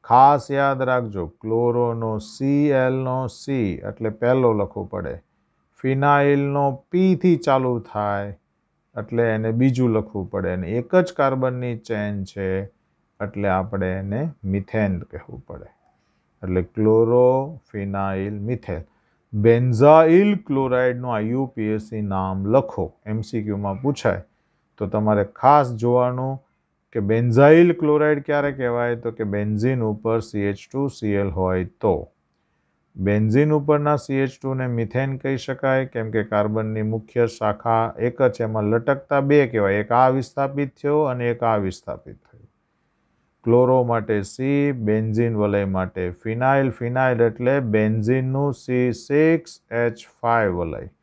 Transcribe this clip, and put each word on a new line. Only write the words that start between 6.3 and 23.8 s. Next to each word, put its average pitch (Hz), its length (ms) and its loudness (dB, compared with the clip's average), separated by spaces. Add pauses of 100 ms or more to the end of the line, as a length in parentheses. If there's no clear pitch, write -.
પી 185 220 2 (100)
થી 175 240 4
ચાલુ 131 260 2 (160)
થાય 101 400 -4 (680)
એટલે 117 280 -2
એને 110 260 0 (120)
બીજું 127 360 2
લખવું 104 260 -6 (100)
પડે, 95 240 -2
અને 87 80 -6 (160)
એક - 120 -14
જ - 20 6 (220)
કાર્બનની 127 580 -2 (140)
ચેન 104 220 -4 (180)
છે 98 160 -8 (760)
એટલે 101 360 -4
આપણે 95 400 -4
એને 101 240 -6 (340)
મિથેન 101 380 -2 (180)
કહેવું - 300 -16 (100)
પડે, - 180 -18 (760)
એટલે 92 200 0 (160)
ક્લોરોફિનાઇલ 110 1600 0 (160)
મિથેન. 90 300 -8 (500)
બેન્ઝાઇલ 135 960 6 (160)
ક્લોરાઇડનું 127 720 0
આઈ 110 160 -2
યુ 135 100 -2 (100)
પી 107 200 -4
એસ 107 160 -4
સી 107 140 -6 (100)
નામ 95 220 -2 (180)
લખો, 127 300 0 (200)
એમ 107 140 -6 (100)
સી 113 160 -4
ક્યુમાં 101 400 -4